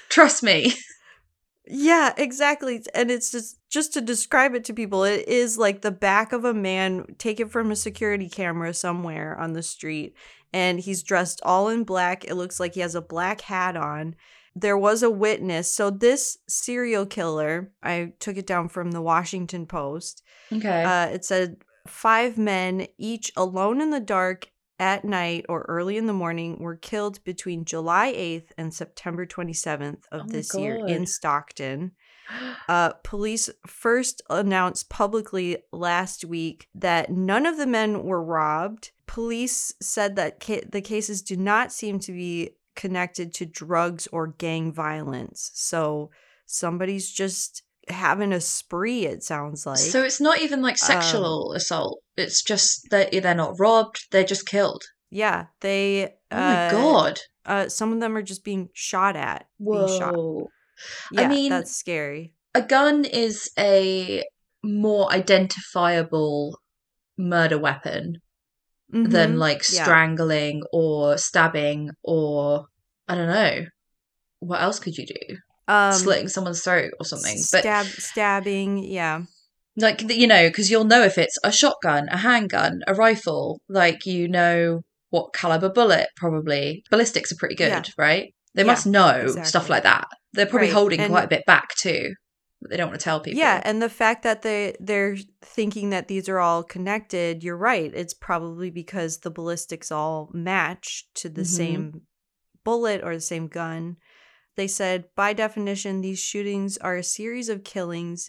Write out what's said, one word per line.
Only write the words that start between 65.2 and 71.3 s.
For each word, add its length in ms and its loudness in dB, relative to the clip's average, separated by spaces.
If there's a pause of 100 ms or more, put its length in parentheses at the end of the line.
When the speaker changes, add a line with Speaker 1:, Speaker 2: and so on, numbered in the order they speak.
Speaker 1:
murder 400 2
weapon 580 -4 (720)
than, 420 4
Speaker 2:
Mm-hmm. 80 2
Speaker 1:
like, 240 2 (100)
Speaker 2:
Yeah. 120 0
Speaker 1:
strangling 800 4 (100)
or 460 4
stabbing 720 2 (120)